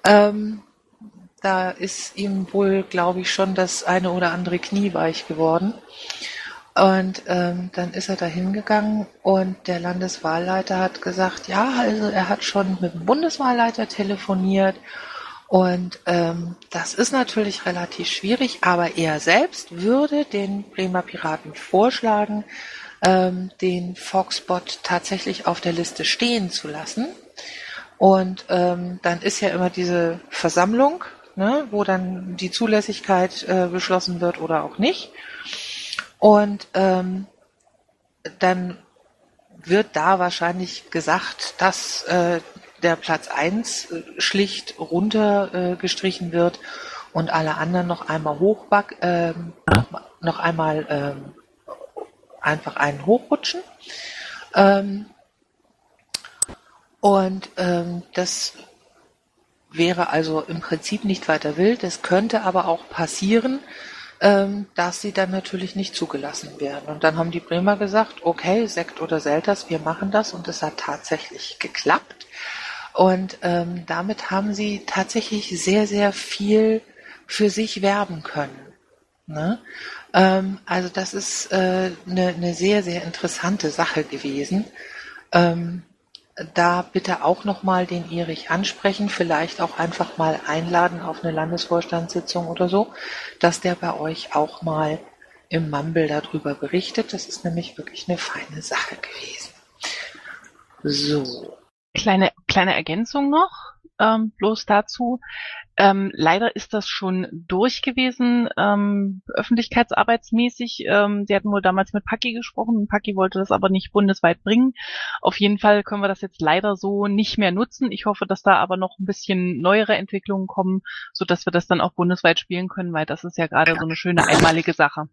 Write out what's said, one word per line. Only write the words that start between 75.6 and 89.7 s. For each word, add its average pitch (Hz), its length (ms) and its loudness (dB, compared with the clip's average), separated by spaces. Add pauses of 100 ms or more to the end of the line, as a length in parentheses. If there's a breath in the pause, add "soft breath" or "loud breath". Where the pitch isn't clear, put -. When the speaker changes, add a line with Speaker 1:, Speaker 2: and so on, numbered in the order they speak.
Speaker 1:
sehr, 208 240 4
sehr 202 260 2
viel 220 720 2 (440 loud breath)
für 208 220 2
sich 208 320 -2
werben 196 440 0
können, - 500 -8 (520)
ne? 165 340 -4 (520 loud breath)
Ähm, 190 540 4
also 180 220 -2
das 190 260 -6
ist, - 380 -6
äh, 185 400 2 (120)
'ne, 180 320 2
'ne 175 160 -2
sehr, 196 300 2
sehr 175 220 -4
interessante 170 640 -2
Sache 160 320 0
gewesen. 143 640 -4 (680 loud breath)
Ähm, 170 520 2 (720)
da 175 280 4
bitte 185 400 -4
auch 170 220 0
noch 202 180 -4
mal 185 240 2
den 175 240 -8
Erich 165 400 -6
ansprechen, 196 580 -2
vielleicht 165 520 0
auch - 180 -2